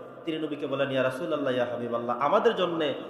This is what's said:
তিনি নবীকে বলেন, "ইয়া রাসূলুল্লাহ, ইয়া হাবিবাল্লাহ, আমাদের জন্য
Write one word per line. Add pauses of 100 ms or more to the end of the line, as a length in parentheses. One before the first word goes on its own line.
(240)
তিনি
নবীকে
বলেন,
"ইয়া
রাসূলুল্লাহ,
ইয়া
হাবিবাল্লাহ,
আমাদের
জন্য (260)